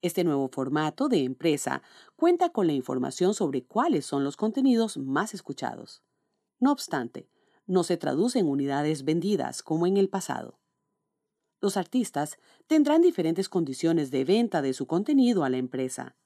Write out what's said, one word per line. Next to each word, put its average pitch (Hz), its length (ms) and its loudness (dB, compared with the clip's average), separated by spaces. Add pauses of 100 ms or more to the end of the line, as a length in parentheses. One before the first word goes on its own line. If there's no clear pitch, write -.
Este 175 200 0
nuevo 139 240 0
formato 151 600 -2
de 180 140 2
empresa 135 580 -2 (340)
cuenta 339 340 2
con 202 180 0
la 156 60 2
información 135 600 -2
sobre 139 300 -2
cuáles 233 420 0
son 139 180 -2
los 139 140 -6
contenidos 226 600 2
más 143 360 -4
escuchados. - 720 -10 (560)
No 269 120 4
obstante, - 600 -6 (340)
no 180 180 2
se 170 140 0
traduce 160 400 0
en 185 100 2
unidades 139 580 -2
vendidas 160 580 -2
como 165 240 0
en 190 100 2
el 196 100 4
pasado. - 520 -8 (1000)
Los 196 160 0
artistas 180 600 -4 (300)
tendrán 311 340 6
diferentes 190 480 2
condiciones 160 640 0
de 135 120 0
venta 196 380 2
de 135 120 0
su 131 120 -4
contenido 233 580 2
a 135 60 0
la 127 80 0
empresa. 127 580 -6 (100)